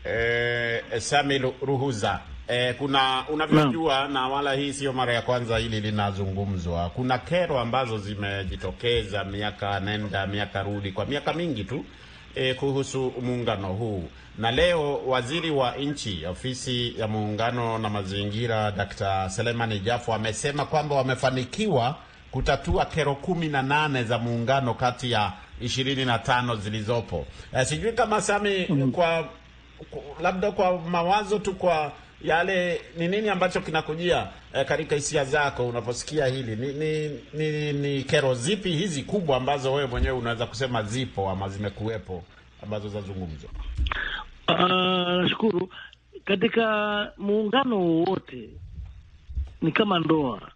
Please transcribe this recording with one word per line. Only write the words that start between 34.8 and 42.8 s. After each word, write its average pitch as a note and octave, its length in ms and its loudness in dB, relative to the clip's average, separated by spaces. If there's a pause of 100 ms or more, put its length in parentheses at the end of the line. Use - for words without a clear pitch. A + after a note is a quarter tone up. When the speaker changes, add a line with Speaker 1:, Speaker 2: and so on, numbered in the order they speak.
Speaker 1:
hisia C#3+ 300 0
zako C3+ 420 2
unaposikia A#2+ 580 -2
hili? B2+ 300 -2
Ni, C3+ 180 -4
ni, D3+ 480 -2 (120)
ni, D3+ 400 0
ni C#3+ 300 0
kero C#3 300 4
zipi F3+ 380 0
hizi D#3 320 0
kubwa D#3+ 340 2
ambazo C3 360 2
wewe C#3 140 2
mwenyewe B2+ 300 2
unaweza A#2 280 -2
kusema A#2+ 380 -2
zipo G#2 460 -2
ama F#2+ 200 -2
zimekuwepo G2 720 -6 (400)
ambazo G#2 260 -6